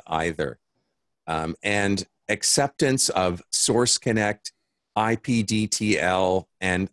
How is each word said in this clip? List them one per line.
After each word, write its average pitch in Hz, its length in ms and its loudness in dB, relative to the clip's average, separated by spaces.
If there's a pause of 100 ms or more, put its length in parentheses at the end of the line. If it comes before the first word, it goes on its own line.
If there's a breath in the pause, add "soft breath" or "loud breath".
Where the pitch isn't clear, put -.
either. 80 520 -4 (680)
Um, 80 360 -4
and 101 440 0 (220)
acceptance 135 800 0
of 90 420 -2
Source 120 480 2
Connect, 107 540 -2 (420)
I 110 220 2
P 117 260 0
D 107 240 0
T 104 340 0
L, 92 480 2 (100)
and 92 340 0